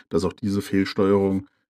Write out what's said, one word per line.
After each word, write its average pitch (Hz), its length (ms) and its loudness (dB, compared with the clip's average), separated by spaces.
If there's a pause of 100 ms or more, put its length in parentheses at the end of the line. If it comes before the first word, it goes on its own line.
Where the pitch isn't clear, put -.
dass 85 160 0
auch 87 80 -4
diese 98 300 -4
Fehlsteuerung, 98 800 0 (240)